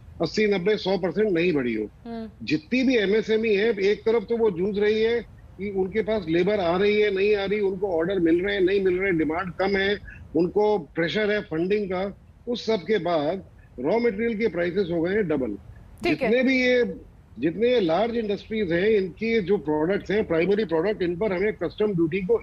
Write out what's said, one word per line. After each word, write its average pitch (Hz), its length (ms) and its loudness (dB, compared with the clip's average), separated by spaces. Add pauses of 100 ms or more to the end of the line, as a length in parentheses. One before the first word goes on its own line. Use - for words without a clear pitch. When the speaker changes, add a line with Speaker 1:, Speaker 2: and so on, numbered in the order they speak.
(220)
Speaker 1:
अस्सी, 208 260 0
नब्बे, 202 300 2
सौ 196 200 -2
परसेंट 190 340 0
नहीं 170 220 2
बढ़ी 123 200 0
हो। 107 160 -4 (160)
Speaker 2:
हम्म। 226 400 -12
Speaker 1:
जितनी 156 380 -2
भी 254 140 2
एमएसएमई 220 560 2
है, 202 260 0
एक 202 200 2
तरफ 226 240 0
तो 233 140 -2
वो 220 140 2
जूझ 190 280 -2
रही 214 220 2
है 226 200 0 (360)
कि 196 120 -6
उनके 190 320 -2
पास 208 280 -2
labor 180 300 2
आ 175 180 2
रही 208 240 2
है, 208 140 2
नहीं 202 200 2
आ 202 100 -2
रही, 202 140 -2
उनको 196 280 -2
order 180 320 0
मिल 170 220 4
रहे 202 140 -2
हैं, 202 60 0
नहीं 190 220 2
मिल 180 160 2
रहे, 196 120 0
demand 165 420 -2
कम 196 240 0
है, 196 400 -2 (180)
उनको 202 420 2
pressure 170 540 -2
है 208 100 0
funding 190 440 -2
का। 185 320 -4 (300)
उस 240 180 -6
सब 220 100 2
के 214 220 -2
बाद 165 460 0 (360)
रॉ 165 200 0
material 233 380 0
के 220 100 0
प्राइसेस 175 440 -2
हो 170 100 0
गए 180 120 0
हैं 208 140 0
double। 127 300 -2 (460)
Speaker 2:
ठीक 330 180 -2
है। 247 80 0
Speaker 1:
जितने 247 140 4
भी 262 180 2
ये, 240 340 2 (440)
जितने 170 300 0
ये 247 100 4
large 196 360 2
industries 208 560 -2
हैं, 175 180 2
इनके 214 520 0
जो 190 160 2
products 156 540 -2
हैं, 208 160 0
primary 180 380 2
product, 170 360 0
इन 175 140 -2
पर 196 180 -2
हमें 190 200 0
custom 202 400 -2
duty 170 280 0
को 202 220 0